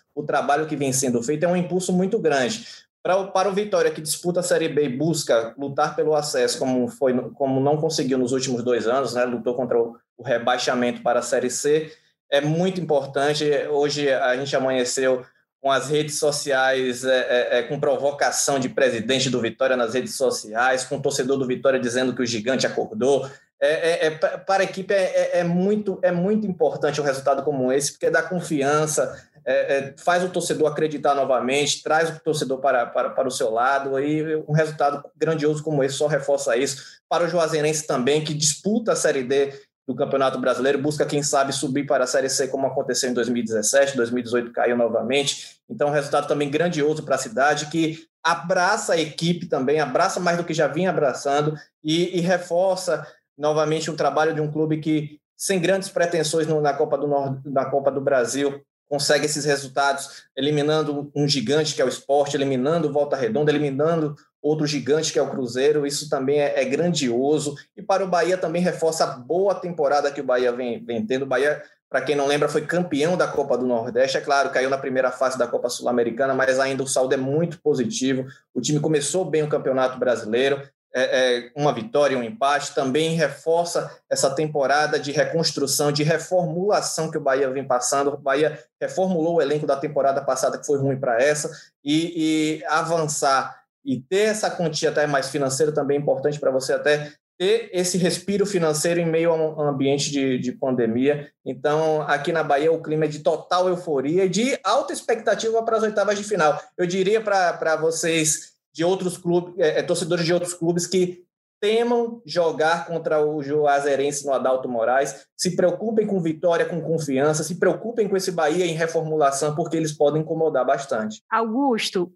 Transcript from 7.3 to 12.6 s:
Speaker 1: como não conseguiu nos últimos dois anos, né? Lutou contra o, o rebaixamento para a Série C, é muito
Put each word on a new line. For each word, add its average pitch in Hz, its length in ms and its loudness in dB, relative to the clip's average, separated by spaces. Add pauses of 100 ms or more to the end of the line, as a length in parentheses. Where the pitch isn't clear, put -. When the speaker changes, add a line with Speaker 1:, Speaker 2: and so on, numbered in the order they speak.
Speaker 1:
como 135 300 0
não 147 160 2
conseguiu 151 400 0
nos 123 160 0
últimos 127 280 -2
dois 120 260 0
anos, 123 260 0
né? 123 100 0
Lutou 120 320 -2
contra 120 240 0
o, 117 160 -2 (220)
o 120 60 -18
rebaixamento 123 800 0
para 120 180 2
a 120 40 -2
Série 123 260 0
C, 156 400 0 (400)
é 143 120 2
muito 175 400 0